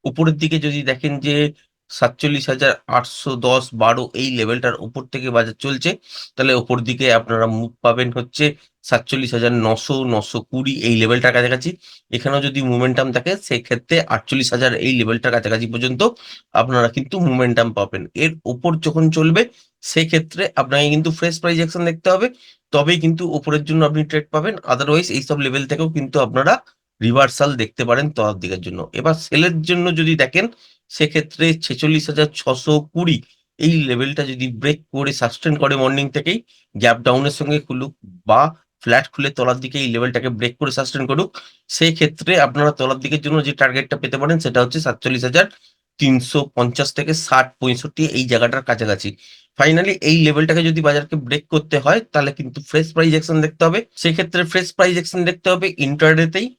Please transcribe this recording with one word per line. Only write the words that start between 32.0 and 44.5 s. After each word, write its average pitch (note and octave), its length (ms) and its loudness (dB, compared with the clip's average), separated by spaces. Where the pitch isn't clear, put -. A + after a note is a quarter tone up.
হাজার D3+ 180 2
ছশো C3+ 340 0
কুড়ি E3 240 0
এই D#3 160 2
লেভেলটা C3+ 420 -2
যদি B2+ 160 -6
ব্রেক D3 180 0
করে C#3 260 -2
সাস্টেন D3 420 0
করে C3+ 200 2
মর্নিং C3+ 240 0
থেকেই, D#3+ 220 -2
গ্যাপ A#2+ 320 4
ডাউনের C3+ 320 2
সঙ্গে D3 280 0
খুলুক C3 260 -6
বা A2 120 6
ফ্ল্যাট A#2+ 300 2
খুলে C#3 260 -4
তলার B2+ 260 0
দিকে B2+ 200 -10
এই B2+ 100 -2
লেভেলটাকে B2 440 -2
ব্রেক A#2+ 220 -4
করে C#3 180 -2
সাস্টেন C3+ 320 -4
করুক, D#3 180 0
সেক্ষেত্রে D#3+ 560 0
আপনারা D3 320 2
তলার C3 260 -2
দিকের D3 200 -4
জন্য D#3 220 0
যে C#3+ 140 -2
টার্গেটটা C3+ 420 -4
পেতে C3 200 -6
পারেন D#3 220 0
সেটা B2+ 180 0